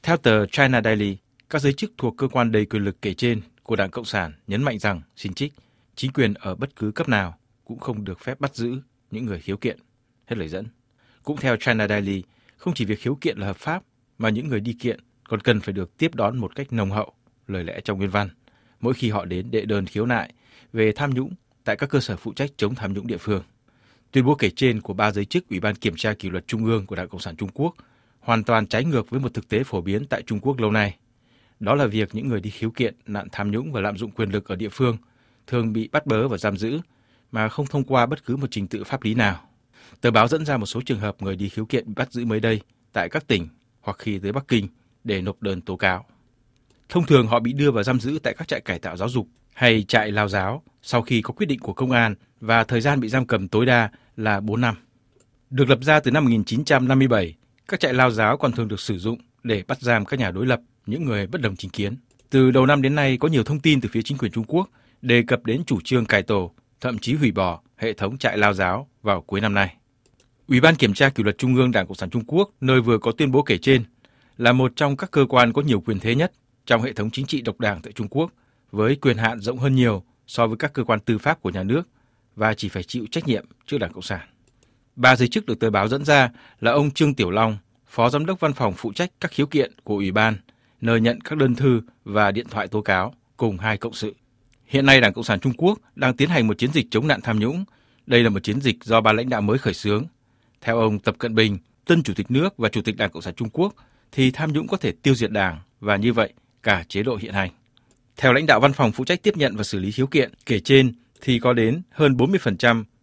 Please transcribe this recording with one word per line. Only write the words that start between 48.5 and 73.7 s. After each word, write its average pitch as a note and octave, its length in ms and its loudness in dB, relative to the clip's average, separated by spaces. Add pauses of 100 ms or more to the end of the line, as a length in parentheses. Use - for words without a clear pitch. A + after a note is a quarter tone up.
cải F2 180 -6
tạo F2 180 -10
giáo G2 120 -4
dục B2 200 -4 (260)
hay A2+ 340 4
trại G#2+ 240 0
lao G#2 160 0
giáo G2+ 340 -4 (200)
sau A#2+ 200 -2
khi A#2+ 200 0
có - 120 -8
quyết G3+ 120 -2
định C3+ 140 -4
của G2+ 120 -10
công B2+ 180 -4
an A#2 240 2 (260)
và A2+ 240 2
thời A#2 160 0
gian C#3+ 200 0
bị A2+ 80 -4
giam B2 180 -2
cầm G2 220 -2
tối A2 180 2
đa A#2 240 2 (260)
là G#2+ 240 0
bốn G#2+ 200 -4
năm. A#2 140 0 (760)
Được C3 180 2
lập C3 140 6
ra D3+ 180 4
từ C3 100 0
năm D3 140 2
một A#2+ 60 4
nghìn A2 140 2
chín C3+ 200 -2
trăm B2+ 240 4
năm C3+ 100 4
mươi C3+ 100 4
bảy, F#2+ 260 0 (340)
các - 120 -4
trại C3 140 0
lao B2+ 160 6
giáo A2 260 2
còn C3 160 0
thường A2+ 160 -4
được G2+ 120 -6
sử G2 180 -4
dụng A2 200 -6 (240)
để G#2+ 260 -2
bắt C3+ 120 -6
giam A#2 240 0
các C3 160 -6
nhà G2+ 100 -2
đối G2 160 -4
lập, A#2+ 140 0 (260)
những D3 180 -6
người G#2 220 -2
bất A#2 140 -8
đồng G2+ 160 -4
chính F#2+ 140 -12
kiến. G#2 260 -4 (340)
Từ C3 200 6
đầu C3 160 4
năm C#3+ 160 4
đến C3+ 120 2
nay, C3+ 220 2
có D3 120 0
nhiều C3+ 160 2
thông C#3+ 160 -4
tin D3 200 4
từ A2+ 120 -6
phía A2+ 100 -2
chính C#3+ 160 -6
quyền A2+ 140 -4
Trung A2+ 160 -4
Quốc F3+ 200 0 (340)
đề A#2+ 200 4
cập A#2+ 220 -2
đến B2+ 220 -2
chủ G2+ 140 -2
trương A#2+ 260 0
cải G2+ 160 2
tổ, F#2+ 320 -2 (260)
thậm A#2+ 180 -4
chí B2 160 -2
hủy C#3+ 180 2
bỏ F2+ 280 -2 (160)
hệ A2 160 -4
thống G#2+ 260 -6
trại G#2+ 200 -2
lao G#2 140 4
giáo F#2+ 360 -2 (140)
vào G2 180 0
cuối G2+ 200 -4
năm G#2 140 0
nay. G2 220 2 (720)
Ủy B2+ 120 4
ban D#3+ 160 8
Kiểm G#2+ 180 4
tra C#3 140 4
Kỷ B2 140 -2
luật G2+ 160 0
Trung B2+ 180 2
ương B2+ 160 4
Đảng G2 140 2
Cộng F#2+ 100 -12
sản F#2+ 140 -6
Trung A#2 160 -4
Quốc, F#3 240 0 (100)
nơi C3 200 4
vừa A2+ 180 2
có A2+ 140 0
tuyên C#3+ 180 0
bố C3+ 120 4
kể G#2 160 0
trên, B2+ 260 4 (520)